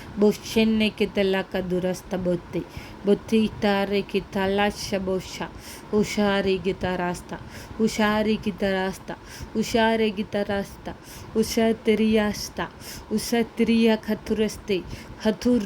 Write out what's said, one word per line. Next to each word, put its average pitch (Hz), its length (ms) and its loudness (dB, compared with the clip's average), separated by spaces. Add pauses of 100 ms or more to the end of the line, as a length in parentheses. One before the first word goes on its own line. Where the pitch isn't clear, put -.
(160)
Boshene 220 800 4
ke 208 180 2
talaka 190 480 0
durasta 180 560 -2
bote. 180 460 -2 (420)
Bote 214 440 2
itare 196 580 0
ke 196 240 -2
talasha 202 680 0
bosha. 185 480 -4 (420)
Ushari 196 720 2
gitarasta. 180 760 -4 (400)
Ushari 214 580 2
gitarasta. 190 800 -2 (400)
Ushari 220 580 2
gitarasta. 202 800 -4 (400)
Ushatriasta. 220 1300 2 (420)
Ushatria 226 880 2
katuraste. 214 880 -2 (360)
Katur 233 460 2